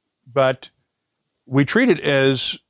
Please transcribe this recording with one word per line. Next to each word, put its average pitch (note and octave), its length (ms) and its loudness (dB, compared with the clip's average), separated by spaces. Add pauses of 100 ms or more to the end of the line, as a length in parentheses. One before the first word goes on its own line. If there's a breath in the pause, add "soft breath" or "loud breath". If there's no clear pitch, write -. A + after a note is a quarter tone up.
(320)
But C3 380 -2 (760)
we C3+ 180 0
treat B3+ 240 0
it F#3+ 120 2
as C3+ 560 0 (140)